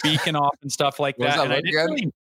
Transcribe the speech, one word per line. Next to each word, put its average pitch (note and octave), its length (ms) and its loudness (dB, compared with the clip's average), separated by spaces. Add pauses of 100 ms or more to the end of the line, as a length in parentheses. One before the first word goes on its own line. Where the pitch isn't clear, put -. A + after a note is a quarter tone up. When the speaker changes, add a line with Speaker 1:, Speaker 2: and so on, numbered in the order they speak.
Speaker 1:
beaking D#3 320 0
off C#3+ 260 2
and C#3 100 -8
stuff C#3+ 280 0
like C#3 180 -2
Speaker 2:
<laughs> - 0 -
What C#3+ 120 0
was C#3+ 60 2
Speaker 1:
that. - 20 2
Speaker 2:
that D3+ 80 2
Speaker 1:
And C#3+ 80 0
I - 20 2
Speaker 2:
word D3 80 0
Speaker 1:
didn't D#3 160 0
Speaker 2:
again? D4+ 160 0
Speaker 1:
really F#3+ 280 -2